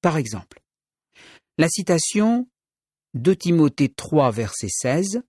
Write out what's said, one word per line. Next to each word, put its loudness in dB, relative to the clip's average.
Par 0
exemple, -8
la 4
citation 0
deux 2
Timothée 2
trois, 2
verset -6
seize -2